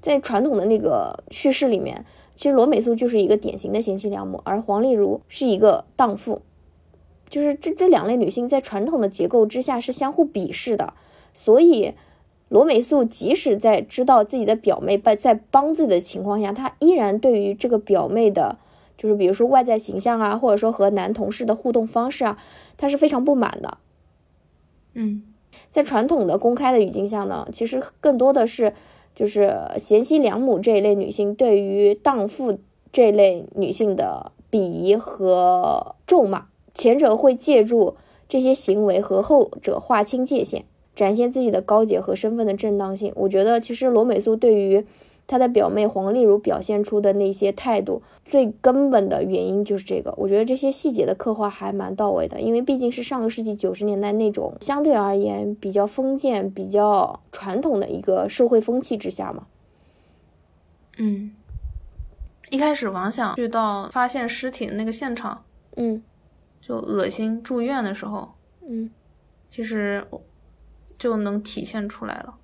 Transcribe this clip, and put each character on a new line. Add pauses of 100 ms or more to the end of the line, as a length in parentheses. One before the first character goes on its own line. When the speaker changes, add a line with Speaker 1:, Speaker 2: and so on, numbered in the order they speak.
Speaker 1:
在
传
统
的
那
个
叙
事
里
面， (300)
其
实
罗
美
素
就
是
一
个
典
型
的
贤
妻
良
母，
而
黄
丽
茹
是
一
个 (100)
荡
妇。 (880)
就
是
这，
这
两
类
女
性
在
传
统
的
结
构
之
下
是
相
互
鄙
视
的， (400)
所
以 (540)
罗
美
素
即
使
在
知
道
自
己
的
表
妹
在，
在 (180)
帮
自
己
的
情
况
下，
她
依
然
对
于
这
个
表
妹
的， (400)
就
是
比
如
说
外
在
形
象
啊，
或
者
说
和
男
同
事
的
互
动
方
式
啊， (400)
她
是
非
常
不
满
的。 (1160)
Speaker 2:
嗯。 (460)
Speaker 1:
在
传
统
的
公
开
的
语
境
下
呢，
其
实 (180)
更
多
的
是， (420)
就
是 (220)
贤
妻
良
母
这
一
类
女
性
对
于
荡
妇 (320)
这
一
类
女
性
的 (180)
鄙
夷
和 (120)
咒
骂， (260)
前
者
会
借
助 (300)
这
些
行
为
和
后 (100)
者
划
清
界
限， (300)
展
现
自
己
的
高
洁
和
身
份
的
正
当
性。
我
觉
得
其
实
罗
美
素
对
于 (380)
她
的
表
妹
黄
丽
茹
表
现
出
的
那
些
态
度， (220)
最
根
本
的
原
因
就
是
这
个。
我
觉
得
这
些
细
节
的
刻
画
还
蛮
到
位
的，
因
为
毕
竟
是
上
个
世
纪
九
十
年
代
那
种
相
对
而
言
比
较
封
建、
比
较 (100)
传
统
的
一
个
社
会
风
气
之
下
嘛。 (1500)
Speaker 2:
嗯， (1160)
一
开
始
王
想
去
到
发
现
尸
体
的
那
个
现
场， (320)
Speaker 1:
嗯。 (580)
Speaker 2:
就
恶
心
住
院
的
时
候， (360)
Speaker 1:
嗯。 (580)
Speaker 2:
其
实 (920)
就
能
体
现
出
来
了。